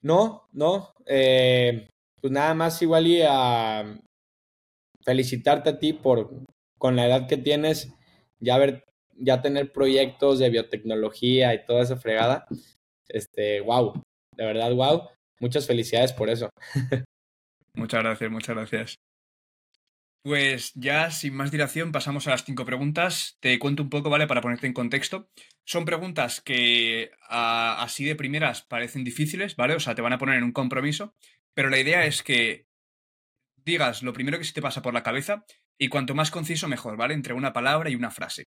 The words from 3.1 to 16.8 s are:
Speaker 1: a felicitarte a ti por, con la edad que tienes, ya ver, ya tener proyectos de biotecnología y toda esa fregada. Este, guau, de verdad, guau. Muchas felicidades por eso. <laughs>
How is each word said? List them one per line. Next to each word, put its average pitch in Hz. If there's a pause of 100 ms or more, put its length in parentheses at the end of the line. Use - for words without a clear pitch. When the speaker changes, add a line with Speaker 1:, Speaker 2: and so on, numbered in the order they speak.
Speaker 1:
a 113 (1040)
felicitarte 131
a 143
ti 156
por, 120 (480)
con 127
la 120
edad 127
que 151
tienes, 147 (480)
ya 123
ver, 135 (320)
ya 127
tener 139
proyectos 135
de 131
biotecnología 113
y 107
toda 120
esa 127
fregada. 117 (640)
Este, 104
guau, 113 (340)
de 113
verdad, 113
guau. 143 (320)
Muchas 123
felicidades 120
por 110
eso. 117 (240)
<laughs> 131 (680)